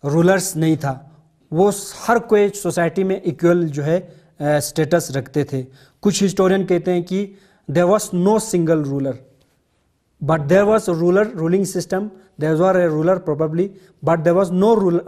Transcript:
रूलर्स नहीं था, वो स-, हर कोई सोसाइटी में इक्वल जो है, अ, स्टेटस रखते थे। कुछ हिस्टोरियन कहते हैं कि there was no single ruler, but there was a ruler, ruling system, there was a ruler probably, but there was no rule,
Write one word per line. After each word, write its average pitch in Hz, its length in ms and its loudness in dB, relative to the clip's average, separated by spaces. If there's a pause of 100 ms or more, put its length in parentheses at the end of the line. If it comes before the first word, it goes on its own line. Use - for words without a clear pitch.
रूलर्स 175 520 2
नहीं 160 200 2
था, - 480 -8 (280)
वो 185 180 2
स-, - 240 -8 (120)
हर 233 120 2
कोई 208 320 2
सोसाइटी 170 540 -2
में 190 180 -4
इक्वल 170 460 0
जो 143 140 -6
है, 160 180 0
अ, 180 120 -16 (300)
स्टेटस 151 680 0
रखते 135 320 -4
थे। 131 220 -8 (360)
कुछ 202 200 0
हिस्टोरियन 190 420 2
कहते 180 260 -2
हैं 175 120 0
कि 190 320 -6 (360)
there 175 260 2
was 208 180 -4
no 196 260 2 (140)
single 165 300 0
ruler, 139 300 -4 (1120)
but 156 160 0
there 185 280 2
was 220 200 0
a 175 140 0
ruler, 185 240 2
ruling 180 500 -2
system, 190 320 -4 (320)
there 156 200 0
was 190 160 4
a 175 160 2
ruler 160 240 2
probably, 160 520 -2 (360)
but 160 200 0
there 175 200 2
was 180 100 -2 (100)
no 226 180 4
rule, 175 260 2